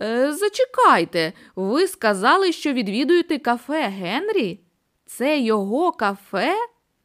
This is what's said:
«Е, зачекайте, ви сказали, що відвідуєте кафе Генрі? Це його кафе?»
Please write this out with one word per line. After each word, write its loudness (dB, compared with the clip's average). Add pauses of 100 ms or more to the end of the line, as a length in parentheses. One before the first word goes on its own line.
«Е, 0
зачекайте, 2 (240)
ви 0
сказали, 2
що -4
відвідуєте 0
кафе -4
Генрі? -4 (460)
Це -2
його 0
кафе?» -2 (480)